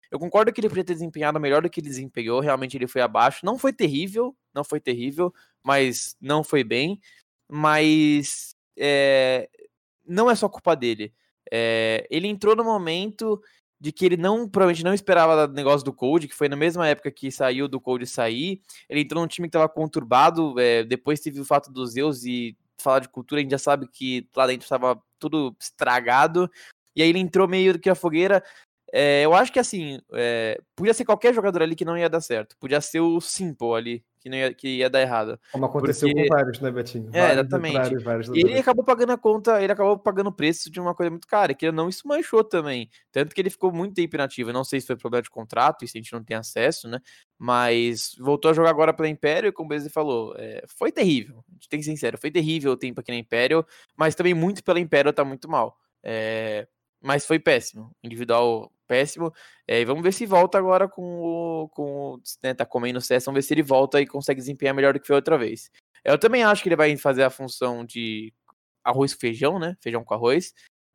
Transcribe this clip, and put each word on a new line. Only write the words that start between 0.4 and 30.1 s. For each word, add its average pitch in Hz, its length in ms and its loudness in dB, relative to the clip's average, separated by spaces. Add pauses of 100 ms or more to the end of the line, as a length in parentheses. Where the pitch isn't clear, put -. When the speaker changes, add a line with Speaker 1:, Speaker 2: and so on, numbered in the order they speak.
Speaker 1:
que 226 80 -8
ele 214 80 0
podia 180 160 -4
ter 175 100 -4
desempenhado 156 460 -4
melhor 147 200 2
do 170 80 0
que 170 120 -12
ele 151 80 -10
desempenhou, 127 500 -6
realmente 135 380 -2
ele 127 100 -6
foi 127 160 -2
abaixo. 117 420 2
Não 226 140 -2
foi 269 140 0
terrível, 196 600 -2 (220)
não 143 80 -4
foi 151 160 -6
terrível, 139 560 -4 (280)
mas 135 580 0
não 151 240 -2
foi 143 180 2
bem. 131 380 -4 (500)
Mas, 151 1000 2 (280)
é, 135 680 2 (580)
não 214 240 2
é 226 60 4
só 208 120 0
culpa - 280 0
dele. 113 360 -4 (400)
É, 113 560 0
ele 175 200 -4
entrou 208 260 2
no 226 80 2
momento 208 800 -4 (380)
de 151 120 -8
que - 140 0
ele 180 100 4
não, 208 320 0
provavelmente 180 360 2
não 185 100 2
esperava 165 500 4
o 143 80 -2
negócio 139 320 2
do 135 80 -4
Cold, 147 340 0
que - 80 -16
foi 147 140 0
na 139 80 -6
mesma 165 320 0
época 143 220 -2
que 135 200 -10
saiu 131 380 0
do 135 100 -6
Cold 127 280 -4
sair. 135 560 -4 (260)
Ele 143 120 -2
entrou 147 200 -2
num 170 80 -2
time 175 180 -8
que 160 60 -12
tava 156 160 4
conturbado, 156 920 2
é, 117 260 4
depois 127 360 -4
teve 143 180 -10
o 139 60 -8
fato 139 260 0
dos 127 220 -8
Zeus 131 320 -4
e 123 320 -8 (240)
falar 131 200 2
de 127 100 -6
cultura, 139 300 -6
a - 20 2
gente 135 80 -6
já - 80 0
sabe 139 340 0
que 127 420 -6
lá 131 120 2
dentro 127 200 -2
tava 127 320 0 (200)
tudo 147 420 -4
estragado. 135 920 0 (460)
E 151 60 2
aí 165 80 6
ele 175 80 2
entrou 185 280 2
meio 185 320 2
que 185 120 0
a 185 40 4
fogueira. 175 480 2 (480)
É, 143 320 4
eu 156 120 6
acho 247 180 4
que - 60 -2
assim, 165 420 -4 (120)